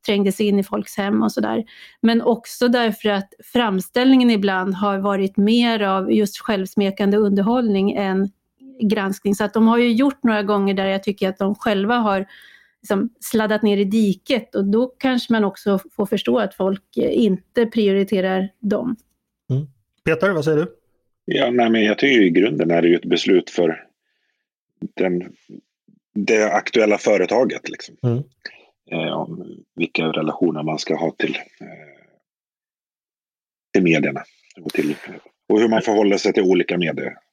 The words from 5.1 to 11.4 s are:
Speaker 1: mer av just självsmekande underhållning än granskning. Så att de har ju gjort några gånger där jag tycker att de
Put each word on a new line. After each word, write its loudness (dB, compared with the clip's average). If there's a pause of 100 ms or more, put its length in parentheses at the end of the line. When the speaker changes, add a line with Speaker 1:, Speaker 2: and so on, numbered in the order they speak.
Speaker 1:
mer 2
av 0
just 0
självsmekande 0
underhållning 2
än -2 (520)
granskning. -2
Så -2
att -6
de 4
har 4
ju 2
gjort 0
några 0
gånger 0
där -2
jag -2
tycker -2
att -6
de -2